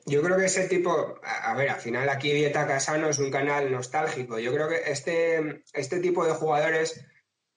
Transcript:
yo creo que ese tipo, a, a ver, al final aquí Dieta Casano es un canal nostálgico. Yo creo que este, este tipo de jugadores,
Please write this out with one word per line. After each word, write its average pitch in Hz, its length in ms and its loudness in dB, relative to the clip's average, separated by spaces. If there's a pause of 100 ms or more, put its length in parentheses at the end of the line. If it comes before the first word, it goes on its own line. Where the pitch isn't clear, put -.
yo 143 160 2
creo 185 160 4
que 190 80 4
ese 185 220 0
tipo, 175 540 0
a, - 280 -4
a 120 60 0
ver, 139 140 2
al - 100 -4
final 123 280 -2
aquí 135 240 0
Dieta 147 340 2
Casano 156 420 0
es 143 100 0
un 135 120 0
canal 143 400 0
nostálgico. 127 680 -4
Yo 123 160 -2
creo 156 140 0
que 165 220 -2
este, 165 760 0 (100)
este 143 260 -4
tipo 175 240 2
de 160 80 2
jugadores, 160 720 0 (520)